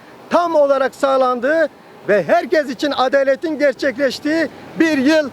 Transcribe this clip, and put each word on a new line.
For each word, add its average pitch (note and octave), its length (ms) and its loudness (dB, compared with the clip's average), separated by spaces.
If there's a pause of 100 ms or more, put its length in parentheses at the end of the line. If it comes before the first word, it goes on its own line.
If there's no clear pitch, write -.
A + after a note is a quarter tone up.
(300)
tam E4+ 240 0
olarak C#4 400 2
sağlandığı C4+ 720 0 (400)
ve G3 140 2
herkes D4 480 0
için C#4+ 200 -4
adaletin C4+ 680 0
gerçekleştiği C#4+ 880 -2 (320)
bir D#4 180 2
yıl C#4+ 340 2